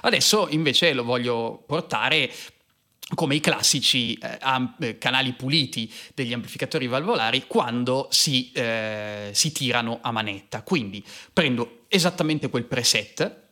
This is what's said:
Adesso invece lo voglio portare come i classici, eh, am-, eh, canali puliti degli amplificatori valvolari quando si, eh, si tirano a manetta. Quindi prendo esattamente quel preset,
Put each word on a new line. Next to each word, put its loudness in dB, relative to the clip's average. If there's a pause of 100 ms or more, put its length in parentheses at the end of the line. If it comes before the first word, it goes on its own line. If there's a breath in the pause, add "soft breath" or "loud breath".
Adesso 4
invece 4
lo 0
voglio -2
portare 0 (840 loud breath)
come 2
i 0
classici, 2
eh, -10
am-, 0
eh, -4
canali 0
puliti -2 (240 loud breath)
degli -4
amplificatori -4
valvolari 0
quando 0
si, 2
eh, -4
si 2
tirano 0
a -2
manetta. -6
Quindi -2 (300 loud breath)
prendo 0
esattamente 2
quel -2
preset, -2